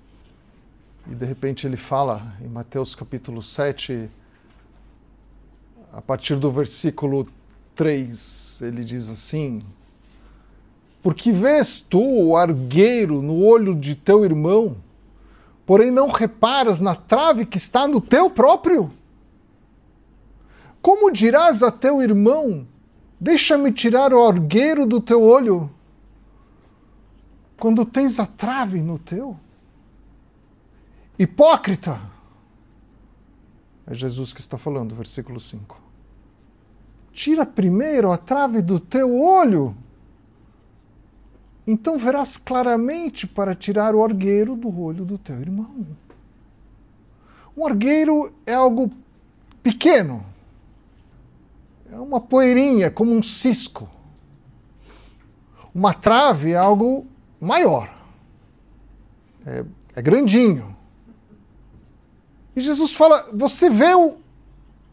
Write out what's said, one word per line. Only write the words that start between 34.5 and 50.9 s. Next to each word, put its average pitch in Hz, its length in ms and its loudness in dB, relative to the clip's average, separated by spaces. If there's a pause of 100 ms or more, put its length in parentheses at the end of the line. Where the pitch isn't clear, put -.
falando, 120 360 -10
versículo 117 460 -14
cinco. - 400 -20 (1300)
"Tira 311 360 -2
primeiro 208 640 -2
a 175 60 -4
trave 262 420 -2
do 175 180 -2
teu 254 400 -2
olho, 254 560 2 (1900)
então 220 320 -2
verás 262 380 -4
claramente 254 880 -4
para 196 280 -4
tirar 214 400 -2
o 214 100 4
argueiro 208 500 -2
do 226 240 -8
olho 175 280 -8
do 196 100 -10
teu 139 240 -14
irmão." 214 460 -10 (1700)
Um 311 100 -4
argueiro 294 640 0 (140)
é 226 80 -6
algo 254 400 0 (680)
pequeno, 196 600 2 (1700)